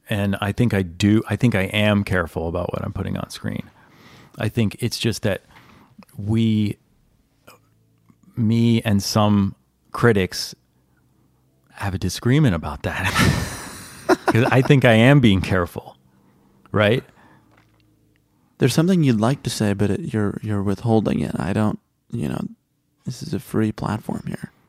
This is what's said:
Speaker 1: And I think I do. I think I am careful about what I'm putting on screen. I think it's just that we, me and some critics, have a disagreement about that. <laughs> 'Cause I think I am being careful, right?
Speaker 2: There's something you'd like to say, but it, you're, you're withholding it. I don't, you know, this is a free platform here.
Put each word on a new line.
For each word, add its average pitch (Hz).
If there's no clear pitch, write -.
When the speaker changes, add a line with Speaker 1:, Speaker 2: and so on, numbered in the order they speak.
Speaker 1:
And 101
I 101
think 120
I 98
do. 101
I 107
think 113
I 95
am 101
careful 85
about 87
what -
I'm -
putting -
on -
screen. -
I 113
think 110
it's -
just -
that 98
we, 107
me 117
and 101
some 104
critics, 101
have 98
a -
disagreement 120
about 78
that. 95
<laughs> -
'Cause 113
I 127
think 135
I 120
am 127
being 98
careful, -
right? 107
Speaker 2:
There's 127
something 170
you'd 120
like 120
to 127
say, 104
but 101
it, 165
you're, 104
you're 107
withholding 101
it. -
I 76
don't, 107
you 113
know, -
this -
is 110
a 98
free 107
platform -
here. -